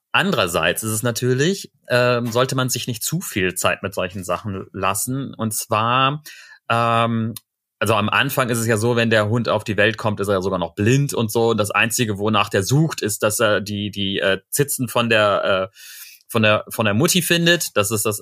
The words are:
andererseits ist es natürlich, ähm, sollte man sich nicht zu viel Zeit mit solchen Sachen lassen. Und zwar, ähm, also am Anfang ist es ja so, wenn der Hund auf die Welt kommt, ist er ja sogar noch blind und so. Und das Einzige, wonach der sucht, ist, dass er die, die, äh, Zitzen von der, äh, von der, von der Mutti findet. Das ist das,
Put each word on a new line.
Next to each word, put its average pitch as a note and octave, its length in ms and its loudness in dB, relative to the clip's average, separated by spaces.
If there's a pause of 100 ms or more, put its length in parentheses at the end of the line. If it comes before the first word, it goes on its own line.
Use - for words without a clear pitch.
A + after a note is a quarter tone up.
(120)
andererseits F#2 720 0
ist A2 80 -4
es G#2+ 100 -4
natürlich, B2+ 720 -2 (180)
ähm, B2 380 2
sollte B2+ 280 0
man B2+ 140 0
sich - 180 -4
nicht B2 160 -6
zu E3 160 -4
viel F#2 360 -2
Zeit - 260 -2
mit F#2+ 140 -8
solchen F#2 280 -6
Sachen F#2+ 500 -8
lassen. G2+ 600 -4
Und A2 220 -6
zwar, B2+ 680 0 (480)
ähm, A#2 640 0 (460)
also A2 160 2
am G#2 140 0
Anfang B2+ 400 0
ist A#2+ 100 0
es A2+ 80 -2
ja A#2 100 4
so, A#2 180 2
wenn A#2 140 2
der G#2+ 180 4
Hund A#2 220 0
auf G#2 140 0
die G#2 120 -4
Welt G#2+ 220 2
kommt, G#2+ 220 -2
ist G2 80 -2
er G2+ 80 2
ja F#2 80 0
sogar F#2+ 160 -2
noch E2+ 160 -6
blind C3+ 400 2
und A2+ 160 -2
so. A#2 180 2
Und A2+ 80 2
das G#2 140 0
Einzige, G#2+ 480 0
wonach G#2 300 2
der G#2 120 2
sucht, C#3+ 400 2
ist, G#2 220 -2
dass G#2+ 160 0
er G#2+ 200 2
die, G2+ 300 -6
die, G2 300 -4
äh, F#2+ 200 2 (120)
Zitzen C#3 360 -2
von A#2 220 0
der, G2+ 640 2
äh, - 20 -20 (520)
von A2+ 160 0
der, G#2+ 260 2
von - 160 -2
der G2+ 80 2
Mutti E3 300 2
findet. E3+ 520 2
Das G#2 140 2
ist A2 160 -2
das, G#2+ 160 -2